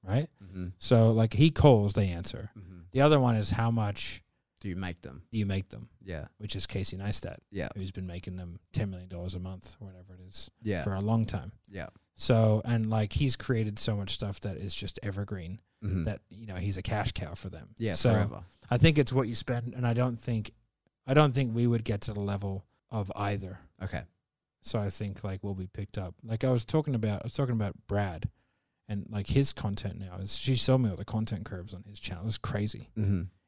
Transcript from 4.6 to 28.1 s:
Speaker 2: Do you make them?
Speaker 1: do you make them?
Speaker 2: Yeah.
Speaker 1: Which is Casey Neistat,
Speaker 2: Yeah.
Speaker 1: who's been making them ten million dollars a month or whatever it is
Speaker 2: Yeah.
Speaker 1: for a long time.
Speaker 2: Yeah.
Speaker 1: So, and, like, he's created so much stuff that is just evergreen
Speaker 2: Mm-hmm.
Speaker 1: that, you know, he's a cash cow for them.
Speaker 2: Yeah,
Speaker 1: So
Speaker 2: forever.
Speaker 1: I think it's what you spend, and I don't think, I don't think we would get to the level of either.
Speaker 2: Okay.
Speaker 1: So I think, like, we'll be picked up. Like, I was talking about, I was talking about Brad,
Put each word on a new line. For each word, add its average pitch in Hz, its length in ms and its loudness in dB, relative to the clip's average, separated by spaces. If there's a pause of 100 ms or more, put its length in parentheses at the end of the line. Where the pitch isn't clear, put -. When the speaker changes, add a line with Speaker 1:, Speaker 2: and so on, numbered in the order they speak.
Speaker 2:
Do 104 80 -10
you 87 60 -4
make 90 260 -8
them? 67 300 -14
Speaker 1:
do 117 80 -4
you 104 60 2
make 98 240 -2
them? 117 200 -14 (140)
Speaker 2:
Yeah. 85 240 -10 (100)
Speaker 1:
Which 104 180 -8
is 95 120 -4
Casey 98 300 -4
Neistat, 98 400 -4 (140)
Speaker 2:
Yeah. 90 240 -6
Speaker 1:
who's 95 160 -8
been 92 160 -8
making 90 280 -10
them 90 240 -12 (140)
ten 107 180 0
million 92 180 -12
dollars 90 260 -8
a 90 40 -6
month 92 400 -12
or 104 80 -16
whatever 92 280 -20
it 90 120 -20
is - 240 -10 (100)
Speaker 2:
Yeah. 98 220 -2
Speaker 1:
for 98 100 -2
a 95 80 -2
long 110 240 2
time. 87 260 -6 (180)
Speaker 2:
Yeah. 92 180 -10 (280)
Speaker 1:
So, 110 500 6
and, 113 260 0
like, 110 220 0
he's 135 220 2
created 110 440 -2
so 110 160 0
much 98 180 -4
stuff 101 280 -4
that 92 160 -6
is 98 180 -6
just - 260 -6
evergreen 98 580 -6 (240)
Speaker 2:
Mm-hmm. 92 220 0
Speaker 1:
that, 104 240 -4
you 110 180 -16
know, 95 80 -8
he's 95 220 -2
a - 40 -8
cash 104 300 0
cow - 220 -6
for - 160 -8
them. 76 180 -14 (100)
Speaker 2:
Yeah, 110 180 -2
Speaker 1:
So 120 180 6
Speaker 2:
forever. 90 320 0 (240)
Speaker 1:
I 123 80 2
think 147 200 8
it's 139 140 4
what 127 160 2
you 117 80 -4
spend, 120 380 -2
and 123 120 -2
I 117 80 4
don't 123 240 2
think, 113 340 -4 (540)
I 135 80 0
don't 143 220 8
think 127 180 0
we 120 140 4
would 117 160 2
get 104 200 -2
to 107 100 -2
the 101 80 -4
level 98 440 -2 (240)
of 101 280 -4
either. 101 420 -4 (240)
Speaker 2:
Okay. 95 200 -6 (580)
Speaker 1:
So - 180 -2
I 101 100 -2
think, 101 360 -6
like, 95 180 -6
we'll 101 120 -4
be 92 120 -8
picked - 300 -10
up. 92 260 -8
Like, 113 220 -4
I 131 60 4
was 120 120 2
talking 151 320 0
about, 107 260 0
I - 40 -10
was 117 80 -8
talking 127 220 0
about 104 200 -2 (120)
Brad, 98 420 -2 (580)